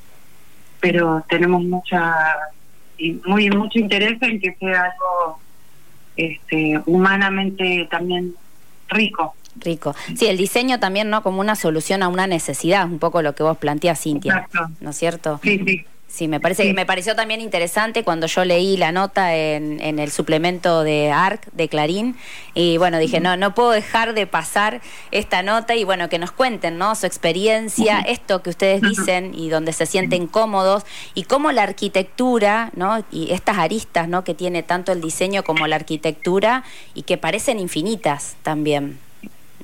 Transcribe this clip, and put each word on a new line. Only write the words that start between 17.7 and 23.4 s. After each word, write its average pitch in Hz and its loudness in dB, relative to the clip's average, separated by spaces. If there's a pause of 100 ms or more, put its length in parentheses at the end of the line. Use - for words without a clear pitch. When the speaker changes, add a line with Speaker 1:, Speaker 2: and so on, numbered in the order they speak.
Speaker 2:
cuando 165 0
yo 185 2
leí 185 4
la 165 4
nota 185 2
en, 151 0
en 151 -2
el 147 -2
suplemento 165 2
de 151 4
ARC, 185 2
de 160 0
Clarín, 185 0 (400)
y 170 4
bueno, 170 4
dije, 160 2
Speaker 1:
Ujú. 175 2
Speaker 2:
"No, 180 2
no 196 0